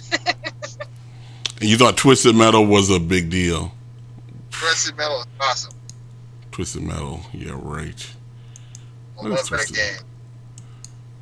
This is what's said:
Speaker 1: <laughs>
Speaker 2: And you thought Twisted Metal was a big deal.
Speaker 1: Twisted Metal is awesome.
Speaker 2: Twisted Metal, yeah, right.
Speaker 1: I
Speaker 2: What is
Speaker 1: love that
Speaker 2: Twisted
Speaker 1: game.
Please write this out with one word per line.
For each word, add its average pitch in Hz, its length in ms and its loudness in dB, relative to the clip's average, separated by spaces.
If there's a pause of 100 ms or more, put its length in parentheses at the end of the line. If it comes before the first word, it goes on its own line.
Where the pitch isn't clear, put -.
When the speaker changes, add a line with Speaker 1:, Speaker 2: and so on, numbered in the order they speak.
(100)
Speaker 1:
<laughs> - 240 -4 (1300)
Speaker 2:
And 110 100 0
you 110 80 4
thought 117 180 6
Twisted 127 380 6
Metal 113 320 6
was 101 240 4
a 95 80 4
big 85 320 0
deal. 87 420 -2 (800)
Speaker 1:
Twisted 160 480 -4
Metal 147 220 -4
is 120 60 -14 (140)
awesome. 131 320 -4 (760)
Speaker 2:
Twisted 85 320 -8
Metal, 82 380 -8 (120)
yeah, - 220 -12
right. - 560 -12 (1080)
Speaker 1:
I 104 40 -16
Speaker 2:
What 104 40 -10
is 107 40 -6
Speaker 1:
love 104 80 -2
that 104 80 -4
Speaker 2:
Twisted - 300 -6
Speaker 1:
game. 101 300 -6 (1160)